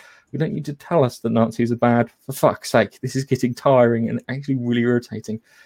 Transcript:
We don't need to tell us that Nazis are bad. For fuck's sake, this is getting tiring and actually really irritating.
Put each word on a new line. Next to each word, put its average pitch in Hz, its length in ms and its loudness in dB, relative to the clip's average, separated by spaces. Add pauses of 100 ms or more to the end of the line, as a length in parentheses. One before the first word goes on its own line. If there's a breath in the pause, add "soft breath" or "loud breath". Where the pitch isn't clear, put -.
(320 soft breath)
We 139 60 -8
don't 156 140 -4
need 151 140 -8
to 151 80 -8
tell 165 280 0
us 123 180 -2
that 117 100 -4
Nazis 113 420 0
are 120 40 -2
bad. 120 340 2 (160)
For 135 60 -12
fuck's - 380 -2
sake, 110 300 0
this 123 160 -6
is 135 80 -4
getting 127 300 -2
tiring 117 560 2
and 120 180 -4
actually 139 280 -4
really 120 260 -2
irritating. 117 580 -2 (260 soft breath)